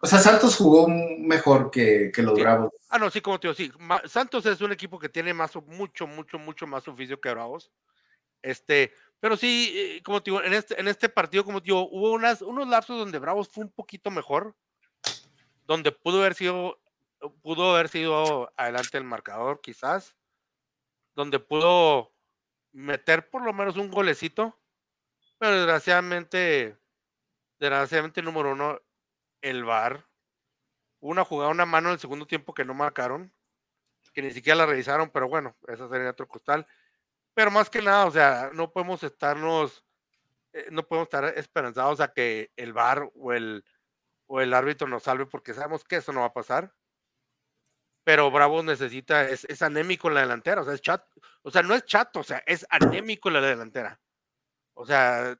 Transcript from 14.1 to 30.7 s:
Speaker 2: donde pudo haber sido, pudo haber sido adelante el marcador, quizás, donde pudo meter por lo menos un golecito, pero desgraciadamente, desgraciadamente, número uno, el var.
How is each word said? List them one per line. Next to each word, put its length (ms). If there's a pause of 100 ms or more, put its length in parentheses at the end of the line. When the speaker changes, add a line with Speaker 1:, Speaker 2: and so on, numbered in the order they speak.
Speaker 2:
donde 240
pudo 300
haber 120
sido, 480 (640)
pudo 320
haber 140
sido 680
adelante 400
el 60
marcador, 580
quizás, 540 (1000)
donde 240
pudo 720 (580)
meter 580
por 140
lo 100
menos 240
un 140
golecito, 680 (800)
pero 160
desgraciadamente, 1200 (800)
desgraciadamente, 640
número 300
uno, 280 (640)
el 220
var. 420 (920)